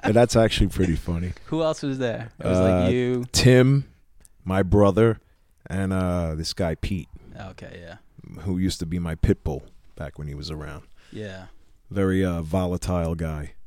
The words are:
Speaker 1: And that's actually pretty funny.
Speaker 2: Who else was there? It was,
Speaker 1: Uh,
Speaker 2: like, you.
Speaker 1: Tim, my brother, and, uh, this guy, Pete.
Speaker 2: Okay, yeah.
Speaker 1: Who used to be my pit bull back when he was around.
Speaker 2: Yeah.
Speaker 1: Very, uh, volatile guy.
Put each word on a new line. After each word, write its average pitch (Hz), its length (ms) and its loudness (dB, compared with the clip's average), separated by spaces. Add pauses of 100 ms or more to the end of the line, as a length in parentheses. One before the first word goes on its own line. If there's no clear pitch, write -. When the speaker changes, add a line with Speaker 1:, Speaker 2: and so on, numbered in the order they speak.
Speaker 1:
And 101 80 2
that's 120 220 4
actually 110 320 4
pretty 90 280 0
funny. 87 380 -6 (120)
Speaker 2:
Who 160 180 -2
else 156 180 -2
was 139 160 -4
there? 117 320 -6 (100)
It - 60 -8
was, 92 140 2
Speaker 1:
Uh, 92 240 4
Speaker 2:
like, 123 100 2
you. 123 380 0
Speaker 1:
Tim, 131 540 6 (580)
my 95 180 0
brother, 101 580 4 (460)
and, 95 260 -4
uh, 90 440 -2
this 78 180 -6
guy, 82 220 -2
Pete. 90 340 -6 (260)
Speaker 2:
Okay, 92 460 -16
yeah. 85 160 -18 (460)
Speaker 1:
Who 92 160 -2
used 92 220 0
to 87 40 -6
be 82 140 -4
my 85 160 -6
pit 101 280 2
bull 69 200 -6 (320)
back 73 240 -12
when 73 80 -10
he 71 80 -10
was 76 160 -10
around. 76 320 -12 (280)
Speaker 2:
Yeah. 92 360 -14 (420)
Speaker 1:
Very, 95 340 0
uh, 85 200 -2
volatile 87 720 -2
guy. 78 380 -6 (140)